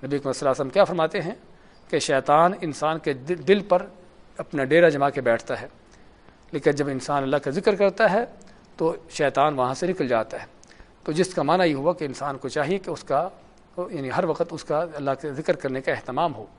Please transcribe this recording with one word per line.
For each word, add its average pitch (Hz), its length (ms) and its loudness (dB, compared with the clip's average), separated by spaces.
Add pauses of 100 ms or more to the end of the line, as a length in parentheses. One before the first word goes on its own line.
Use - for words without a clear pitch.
نبی 135 40 -10
کریم 139 120 -2
صلی 139 80 -6
اللہ 131 140 -4
علیہ 143 80 2
وسلم 131 200 0
کیا 190 140 4
فرماتے 165 380 0
ہیں 170 140 -6 (540)
کہ 160 100 0
شیطان 147 520 4 (100)
انسان 156 380 -2
کے 151 140 -2
دل، 139 340 -6
دل 202 120 6
پر 190 260 2 (520)
اپنا 151 260 -4
ڈیرا 160 260 8
جما 143 200 2
کے 135 120 -6
بیٹھتا 120 400 0
ہے، 107 60 -14 (840)
لیکن 147 200 2
جب 143 160 0
انسان 139 360 -2
اللہ 135 120 0
کا 143 160 -2
ذکر 196 240 2
کرتا 196 360 4
ہے 226 140 2 (520)
تو 160 180 0 (140)
شیطان 143 500 2
وہاں 127 140 0
سے 175 140 -4
نکل 175 200 -2
جاتا 113 340 -2
ہے۔ - 40 -16 (580)
تو - 80 -4
جس 170 220 0
کا 160 100 -2
معنی 170 260 4
یہ 147 60 0
ہوا 143 180 0
کہ 165 120 -6
انسان 135 320 -6
کو 131 120 -8
چاہیے 151 280 -2
کہ 190 120 -8
اس 151 140 -8
کا، 156 260 0 (480)
یعنی 170 400 -6
ہر 165 60 0
وقت 160 280 0
اس 160 120 -10
کا 156 300 -2
اللہ 143 180 -4 (100)
کے 147 120 -8
ذکر 156 220 -2
کرنے 135 260 -6
کا 143 100 -2
اہتمام 135 440 -2
ہو 107 100 -14 (140)